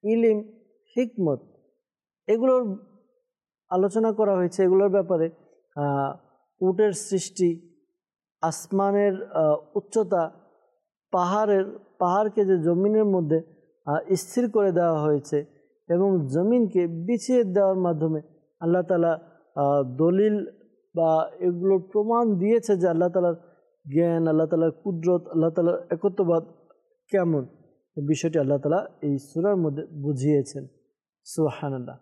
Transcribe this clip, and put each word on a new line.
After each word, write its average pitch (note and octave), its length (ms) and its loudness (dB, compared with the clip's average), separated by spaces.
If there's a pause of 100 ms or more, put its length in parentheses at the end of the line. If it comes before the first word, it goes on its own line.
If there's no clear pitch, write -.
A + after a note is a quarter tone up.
ইলিম, A3 360 2 (580)
হিকমত, G3 440 -2 (840)
এগুলোর A3+ 520 0 (920)
আলোচনা G3+ 420 0
করা G3+ 240 2
হয়েছে, F3+ 280 0
এগুলোর F#3+ 240 4
ব্যাপারে। F3 420 0 (460)
আহ, C#3+ 400 -2 (440)
উটের F#3+ 320 2
সৃষ্টি, F3+ 880 -4 (640)
আসমানের, G3 800 -2
আহ, D#3 340 0 (180)
উচ্চতা, F#3+ 560 -2 (840)
পাহাড়ের, G3 520 0 (340)
পাহাড়কে G3+ 460 0
যে F#3+ 140 2
জমিনের F#3+ 460 2
মধ্যে, E3 380 2 (440)
আহ, D3 120 0 (160)
স্থির A#3+ 360 -4
করে G3+ 220 2
দেওয়া E3 300 2
হয়েছে D3+ 560 -2 (300)
এবং F3+ 380 2
জমিনকে F#3 600 0
বিছিয়ে A3 580 -2
দেওয়ার F#3+ 320 2
মাধ্যমে D#3+ 440 0 (400)
আল্লাহ F3 220 0
তাআলা, E3+ 300 2 (440)
আহ, C#3+ 260 2 (140)
দলিল F#3+ 500 2 (480)
বা D#3+ 440 2
এগুলোর F3+ 440 0 (100)
প্রমাণ A3 460 0
দিয়েছে G#3+ 380 2
যে F3+ 120 2
আল্লাহ E3+ 200 2
তাআলার F3 260 0 (580)
জ্ঞান, E3 360 2
আল্লাহ D#3 180 2
তাআলার E3 240 2
কুদরত, F3 580 -2
আল্লাহ E3 220 0
তাআলার E3+ 400 -2
একত্ববাদ F3 540 0 (680)
কেমন, E3+ 360 0 (500)
এই C#3+ 100 -6
বিষয়টি D#3 320 -2
আল্লাহ C#3 200 0
তাআলা D3+ 300 -2 (140)
এই C#3+ 160 -2
সূরার F#3 380 -2
মধ্যে D#3 280 -2
বুঝিয়েছেন। C#3 840 -2 (580)
সুবহানাল্লাহ। C3+ 760 -6